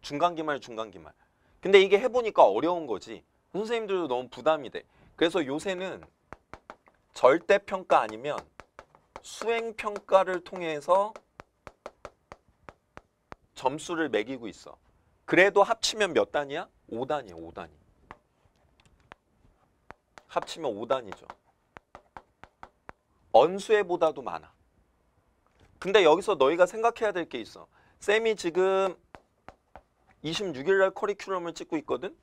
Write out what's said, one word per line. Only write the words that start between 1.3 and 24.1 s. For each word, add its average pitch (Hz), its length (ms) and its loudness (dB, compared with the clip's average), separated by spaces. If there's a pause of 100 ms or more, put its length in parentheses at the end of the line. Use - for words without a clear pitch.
근데 190 200 8
이게 196 160 4
해보니까 226 460 4
어려운 156 420 2
거지. 104 380 -10 (300)
선생님들도 202 560 -4
너무 127 180 -2
부담이 143 420 -2
돼. - 140 -12 (320)
그래서 165 300 2
요새는 156 580 -6 (1080)
절대평가 175 880 2
아니면 117 360 -6 (840)
수행평가를 208 1200 -2
통해서 180 680 0 (2500)
점수를 156 540 -4
매기고 113 400 -4
있어. - 260 -20 (480)
그래도 196 400 6
합치면 214 480 -2
몇 110 220 0
단위야? 147 340 -6 (220)
오 117 160 -6
단위야, 131 300 -8
오 82 180 -16
단위. 85 180 -14 (2500)
합치면 165 420 -6
오 104 160 -6
단위죠. 117 400 -6 (2000)
언수회보다도 175 920 2